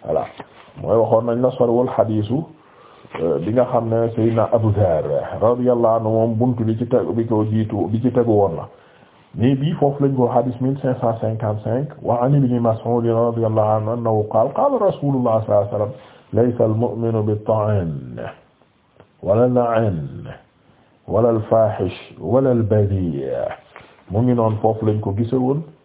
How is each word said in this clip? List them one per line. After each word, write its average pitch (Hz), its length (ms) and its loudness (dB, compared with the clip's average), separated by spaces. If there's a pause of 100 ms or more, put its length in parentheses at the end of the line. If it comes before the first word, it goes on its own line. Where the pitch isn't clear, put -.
Voilà. 76 200 -2 (560)
Mooy 85 160 0
waxoon 113 280 2
nañ 120 160 -2
la 127 100 2
soriwul 120 380 0
xadiisu, 110 540 0 (760)
euh, 82 180 0
bi 98 140 -4
nga 123 180 4
xam 117 180 0
ne 117 260 0
Seydina 113 360 2
Abu 110 200 2
Dharr 85 320 2 (380)
radiyallahu 120 580 2
anhu 110 120 -2
moom 113 260 2
buntu 120 260 0
bi 110 140 0
ci 120 100 -2
tegu, 101 260 0
bi 117 120 0
ko 107 200 0
jiitu, 107 460 -2
bi 113 100 -2
ci 127 100 0
tegu 117 200 2
woon 101 240 2
la. 98 120 -10 (680)
Mais 135 200 2
bii 147 240 -2
foofu 139 240 0
lañ 135 120 2
ko 123 120 2
xadiis 123 340 0
mille 135 200 -2
cinq 123 180 -2
cent 113 220 -2
cinquante-cinq, 113 680 -4 (140)
wa 120 200 0
an 135 140 2
Ibn 123 240 2
Mas'ud 117 460 0
radiyallahu 113 720 2
anhu 107 140 -4
annahu 113 400 -2
qaala, 113 200 2
qaala 277 280 0
Rasulullah 135 640 0
sallallahu 104 200 2
alayhi 98 80 -6
wa 104 80 -4
sallam, 104 140 -4 (400)
"Laysa 117 320 2
al-mu'minu 113 580 -2
bit-ta'an 104 960 -2 (1040)
wala 107 200 2
al-la'n 113 840 0 (800)
wala 113 220 2
al-fahish 110 920 0
wala 127 320 2
al-badhi'." 98 720 0 (880)
Mu 101 120 0
ngi 127 120 4
noonu 110 260 2
foofu 110 240 0
lañ 107 140 2
ko 104 160 -4
gise 113 200 -2
woon 131 280 0 (220)